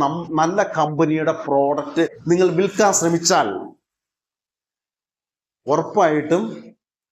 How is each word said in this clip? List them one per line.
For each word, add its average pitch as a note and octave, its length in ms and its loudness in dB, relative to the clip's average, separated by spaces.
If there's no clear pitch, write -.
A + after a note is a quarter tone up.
നം-, D#3 260 -4
നല്ല F#3 220 0
കമ്പനിയുടെ D#3 560 0
പ്രോഡക്റ്റ് C#3+ 600 0
നിങ്ങൾ F3+ 200 4
വിൽക്കാൻ F3 440 2
ശ്രമിച്ചാൽ E3+ 560 0
ഉറപ്പായിട്ടും D#3+ 800 2